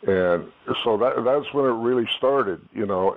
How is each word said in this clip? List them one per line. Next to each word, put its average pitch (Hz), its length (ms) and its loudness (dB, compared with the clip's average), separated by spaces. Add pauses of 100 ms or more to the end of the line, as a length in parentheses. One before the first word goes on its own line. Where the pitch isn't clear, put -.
And 90 440 2 (380)
so 113 140 2
that, 127 260 0
that's 139 300 0
when 139 100 0
it 127 100 2
really 117 340 0 (100)
started, 127 420 0 (120)
you 107 140 -4
know, 95 300 0